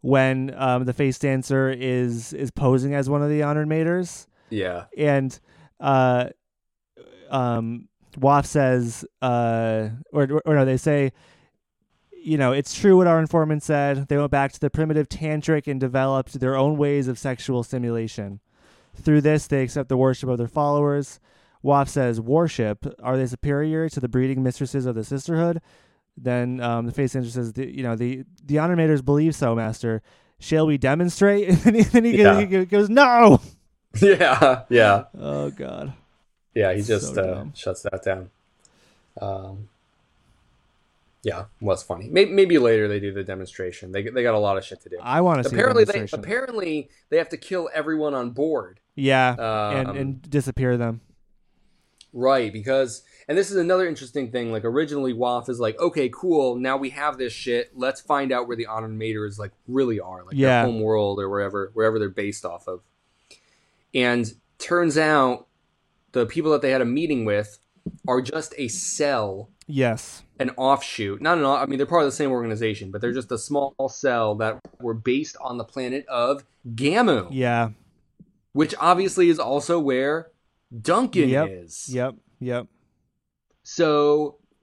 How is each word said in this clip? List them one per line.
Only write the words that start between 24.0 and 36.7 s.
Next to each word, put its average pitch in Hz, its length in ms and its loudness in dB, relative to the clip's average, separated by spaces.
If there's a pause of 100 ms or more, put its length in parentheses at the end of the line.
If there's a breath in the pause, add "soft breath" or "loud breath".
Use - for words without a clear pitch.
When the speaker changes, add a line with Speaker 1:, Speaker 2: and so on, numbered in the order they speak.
Speaker 1:
the 123 80 -4
breeding 131 360 0
mistresses 127 420 -4
of 123 100 -4
the 110 80 -6
Sisterhood?" 165 580 -2 (560 soft breath)
Then, 123 440 -4
um, 120 240 -2
the 117 60 -6
face 135 220 -2
dancer 127 160 -4
says, 117 240 -6
"The, 127 140 -8
you 135 160 -10
know, 117 120 -2
the, 123 280 -4 (200)
the 143 160 0
Honor 170 160 2
Maters 156 280 4
believe 147 320 2
so, 120 180 0
Master. 113 480 -4 (380 soft breath)
Shall 156 260 0
we 151 140 2
demonstrate?" 180 680 2
<laughs> - 0 -
And 180 100 8
then 226 160 4
he, 226 80 6
then 233 220 6
he 233 120 4
Speaker 2:
Yeah. 202 280 8
Speaker 1:
goes, 190 160 2
he 185 40 2
goes, 202 240 4
"No!" 240 560 8
Speaker 2:
<laughs> - 560 -8
Yeah, 151 680 6
yeah. 104 360 6 (120)
Speaker 1:
Oh, - 340 -6
God. 135 420 -12 (600)
Speaker 2:
Yeah, 98 200 2